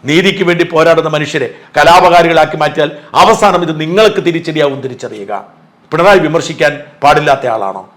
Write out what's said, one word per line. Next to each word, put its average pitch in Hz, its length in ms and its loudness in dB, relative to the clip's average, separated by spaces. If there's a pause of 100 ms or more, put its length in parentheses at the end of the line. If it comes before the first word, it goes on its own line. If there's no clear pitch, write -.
നീതിക്ക് 185 380 0
വേണ്ടി 170 200 0
പോരാടുന്ന 160 460 2
മനുഷ്യരെ 147 440 -4 (240)
കലാപകാരികളാക്കി 170 800 4
മാറ്റിയാൽ 151 340 -2 (220)
അവസാനം 196 480 2
ഇത് 160 200 -6
നിങ്ങൾക്ക് 196 420 0
തിരിച്ചടിയാവും. 156 580 -4
തിരിച്ചറിയുക. 107 640 -12 (480)
പിണറായി 180 280 4
വിമർശിക്കാൻ 151 640 -2 (220)
പാടില്ലാത്ത 143 440 2
ആളാണോ? 98 500 -6